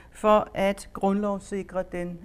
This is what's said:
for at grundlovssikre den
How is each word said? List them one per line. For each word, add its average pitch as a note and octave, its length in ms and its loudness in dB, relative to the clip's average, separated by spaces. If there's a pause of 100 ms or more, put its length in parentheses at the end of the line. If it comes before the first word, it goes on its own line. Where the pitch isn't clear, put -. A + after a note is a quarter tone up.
(100)
for G#3+ 440 4
at G3 380 -2
grundlovssikre G3 1000 -2
den F3 320 -6